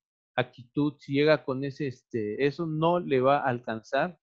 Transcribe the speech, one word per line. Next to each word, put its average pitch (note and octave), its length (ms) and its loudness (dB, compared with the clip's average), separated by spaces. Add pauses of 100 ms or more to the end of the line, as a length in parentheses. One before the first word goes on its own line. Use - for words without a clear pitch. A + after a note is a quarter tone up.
(360)
actitud, C#3+ 640 -4
si C#3 140 -10
llega D3 300 4
con C3 200 -4
ese, C#3 240 -6
este, A#2+ 580 -4
eso C#3+ 220 -2
no D#3+ 320 0
le D3 220 2
va C#3 160 4
a C3+ 120 -2
alcanzar. B2 720 -4